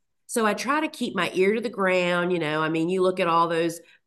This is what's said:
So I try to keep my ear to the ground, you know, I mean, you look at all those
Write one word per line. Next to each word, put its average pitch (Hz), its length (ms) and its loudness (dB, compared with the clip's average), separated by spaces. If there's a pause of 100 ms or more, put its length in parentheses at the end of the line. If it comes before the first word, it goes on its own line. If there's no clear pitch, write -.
(260)
So 226 180 -2
I 208 100 2
try 247 260 -2
to 311 80 -4
keep 247 260 -6
my 175 200 -2
ear 190 200 2
to 233 60 -2
the 233 80 -6
ground, 180 640 0
you 180 60 0
know, 156 220 -2
I 156 80 0
mean, 160 200 0
you 185 140 0
look 185 180 2
at 175 80 2
all 165 200 4
those 165 320 -2 (260)